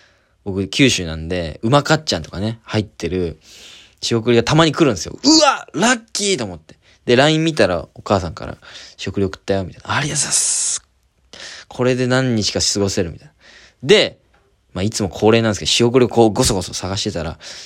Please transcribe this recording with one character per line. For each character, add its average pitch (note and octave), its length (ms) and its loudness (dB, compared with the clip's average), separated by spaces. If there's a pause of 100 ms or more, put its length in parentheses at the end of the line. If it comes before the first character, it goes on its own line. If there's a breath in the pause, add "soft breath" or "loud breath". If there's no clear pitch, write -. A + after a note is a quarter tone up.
(440 soft breath)
僕、 G2 220 -4
九 C3 240 2
州 F2+ 160 -2
な D#2+ 80 -6
ん D#2+ 140 -8
で、 E2+ 340 -6
う A2+ 80 0
ま C#3 140 4
か D#3+ 100 2
っ D#3 80 0
ち G#2+ 140 -4
ゃ - 20 -2
ん D#2+ 60 -10
と - 80 -16
か F2+ 80 -8
ね、 A2+ 240 -6
入 G#2+ 160 -2
っ F#2+ 40 0
て - 240 -10
る、 F2 300 -4 (600 loud breath)
仕 - 140 -2
送 A2+ 160 0
り A#2+ 60 6
が A#2 80 4
た - 100 0
ま D#3+ 100 8
に D#3 60 2
来 D#3+ 140 2
る C3 80 4
ん - 20 -2
で F2 60 -8
す - 60 -10
よ。 - 200 -12
「う D#4 140 6
わ！ C4 340 2
ラ A#3 220 2
ッ A3+ 40 -6 (120)
キ G3 220 -2
ー！」 - 40 -2
と A#2 60 -4
思 F#2 100 -8
っ E2 60 -14
て。 - 180 -20 (260 soft breath)
で、 B2 120 4
ラ C#3+ 140 6
イ D#3 80 2
ン D#3+ 60 0
見 D#3+ 120 -2
た G#2 100 4
ら、 F2+ 280 -2
お - 80 -18
母 G2+ 180 2
さ F2 80 -4
ん - 40 -10
か - 140 -14
ら、 - 100 -12 (400 loud breath)
「仕 - 120 -10
送 F#2+ 100 -6
り G2 80 2
送 F#2+ 100 -6
っ - 60 -20
た G2 120 0
よ」、 G2 120 -2
み - 60 -12
た - 80 -20
い - 20 -20
な。 - 160 -8
「あ - 20 -2
り D3 80 -2
が D3+ 60 -6
と C#3+ 60 -2
う - 0 -
ご - 0 -
ざ - 20 0
い - 60 -4
ま - 60 -8
す。 - 480 -2 (840 loud breath)
こ - 160 -4
れ B2 140 2
で B2+ 100 0
何 B2+ 300 2
日 G#2 160 0
か F#2+ 80 -2
過 - 180 -2
ご G2 120 2
せ G2 120 0
る」、 E2+ 80 -6
み D2+ 80 -14
た - 60 -20
い - 20 -20
な。 - 80 -20 (480 soft breath)
で、 C#3+ 380 2 (520)
ま F2+ 100 -6
あ、 - 20 -
い G#2+ 60 0
つ G#2+ 120 -4
も F#2+ 60 -2
恒 G#2+ 240 0
例 A#2 100 2
な A2+ 60 0
ん - 20 0
で G2+ 40 -2
す - 40 -8
け D#2+ 60 -10
ど、 - 40 -6
仕 - 140 0
送 A#2+ 160 4
り B2 80 4
を - 20 2
こ A#2 180 4
う、 G#2+ 60 2
ご B2 120 0
そ A#2+ 100 0
ご F2+ 80 -2
そ - 120 -12
探 F#2+ 220 -8
し - 60 -4
て G#2+ 80 -4
た E2 140 -6
ら、 D#2 160 -10 (260 loud breath)